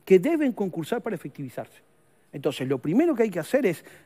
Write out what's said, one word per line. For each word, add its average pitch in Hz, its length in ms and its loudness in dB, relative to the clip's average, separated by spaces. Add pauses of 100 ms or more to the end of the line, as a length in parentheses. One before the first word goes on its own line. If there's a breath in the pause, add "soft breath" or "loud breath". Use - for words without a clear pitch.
que 190 160 8
deben 294 320 0
concursar 185 500 -4
para 220 140 -6
efectivizarse. 131 680 -12 (500)
Entonces, 139 360 -4
lo 135 100 0
primero 262 360 2
que 226 100 2
hay 220 60 0
que 170 100 -6
hacer 247 260 0
es 165 180 -2 (220 loud breath)